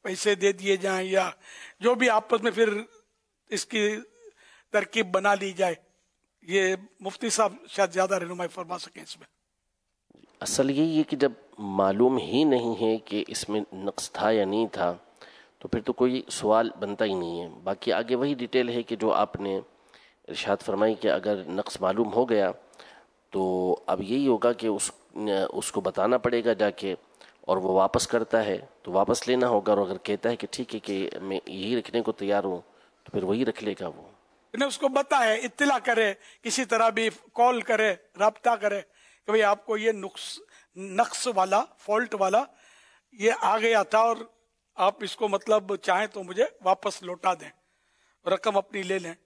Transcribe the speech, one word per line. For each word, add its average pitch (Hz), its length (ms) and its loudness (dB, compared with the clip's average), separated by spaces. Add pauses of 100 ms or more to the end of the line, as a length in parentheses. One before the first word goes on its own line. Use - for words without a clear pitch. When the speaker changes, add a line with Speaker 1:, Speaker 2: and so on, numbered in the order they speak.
Speaker 1:
پیسے 190 340 0
دے 196 160 2
دیے 196 260 0
جائیں 190 320 -2
یا 190 200 2 (500)
جو 240 160 4
بھی 240 140 2
آپس 220 320 2
میں 226 100 0
پھر 214 300 2 (680)
اس 202 160 -6
کی 214 300 0 (760)
ترکیب 202 400 0
بنا 196 240 2
لی 196 160 -6
جائے۔ 175 240 0 (680)
یہ 190 340 0 (240)
مفتی 190 300 -6
صاحب 202 240 0 (160)
شاید 190 220 0
زیادہ 185 240 2
رہنمائی 175 340 -6
فرما 175 280 -10
سکیں - 260 -16
اس - 160 -18
میں۔ - 80 -20 (1120)
Speaker 2:
اصل - 300 0
یہی 156 280 2
ہے 156 60 2
کہ 147 120 -4
جب 135 160 2 (260)
معلوم 101 600 2
ہی 107 260 0
نہیں 120 380 2
ہے 113 160 2
کہ 104 300 -6
اس - 220 -10
میں 104 120 -2 (120)
نقص 95 380 -8
تھا 107 200 0
یا 107 140 2
نہیں 107 220 -2
تھا 87 300 -4 (600)
تو - 80 -18
پھر 117 140 -2
تو 120 120 -4
کوئی 127 360 0
سوال 110 400 2 (100)
بنتا 101 260 -2
ہی 101 80 -2
نہیں 85 280 -4
ہے۔ 87 80 -10
باقی 95 440 -6
آگے 117 220 0
وہی 139 180 -2
ڈیٹیل 123 360 -2
ہے 120 140 -4
کہ 117 120 -6
جو 107 180 0
آپ - 220 0
نے 98 220 -4 (680)
ارشاد - 380 -2
فرمائی 107 280 2
کہ 110 140 -2
اگر 95 400 0
نقص 92 340 -6
معلوم 98 320 0
ہو 120 160 2
گیا 101 220 2 (760)
تو 92 460 0 (100)
اب 92 160 -2
یہی 127 260 0
ہوگا 120 260 4
کہ 113 140 -4
اس، - 240 -2 (640)
اس - 180 -6
کو 104 100 -4
بتانا 95 360 0
پڑے 120 280 0
گا 117 80 2
جا 104 160 2
کے، 98 260 -6 (460)
اور 92 160 0
وہ 92 160 0
واپس 95 340 4
کرتا 113 380 2
ہے 98 120 0 (240)
تو 92 100 -12
واپس 104 360 0
لینا 127 200 2
ہوگا، 107 260 2
اور 101 140 2
اگر 92 100 -6
کہتا 104 320 -4
ہے 120 60 0
کہ 104 160 -10
ٹھیک - 240 -8
ہے 110 40 -6
کہ 98 300 -4 (120)
میں 95 240 -4
یہی 101 340 -4
رکھنے 117 220 -4
کو 110 100 -2
تیار 101 320 0
ہوں 90 180 -4 (420)
تو - 80 -20
پھر 101 120 -2
وہی 107 220 0
رکھ 113 180 -4
لے 104 180 -4
گا 90 60 -6
وہ۔ 76 140 -12 (520)
Speaker 1:
انہیں 262 140 -2
اس 262 100 -6
کو - 100 0
بتائے، 269 500 2
اطلاع 254 460 0
کرے، 220 300 2 (280)
کسی 240 240 -2
طرح 226 240 4
بھی 220 200 0 (240)
call 240 280 4
کرے، 214 340 2 (240)
رابطہ 214 300 2
کرے 202 320 0 (440)
کہ 208 60 -2
بھئی 220 120 4
آپ 208 220 2
کو 220 120 -2
یہ 220 140 2
نقص، 196 480 -10 (360)
نقص 196 600 -4
والا، 190 280 2 (140)
fault 220 420 -2
والا 196 240 4 (680)
یہ 220 200 2 (100)
آ 214 180 2
گیا 220 240 4
تھا 220 160 2
اور 226 180 4 (580)
آپ 196 280 0
اس 190 120 -8
کو 220 120 -2
مطلب 202 480 0
چاہیں 190 320 0
تو 208 160 -12
مجھے 185 220 0 (180)
واپس 190 400 2
لوٹا 180 300 -2
دیں، 151 160 -8 (800)
رقم 196 280 2
اپنی 196 240 -2
لے 190 180 -2
لیں 170 140 -10 (120)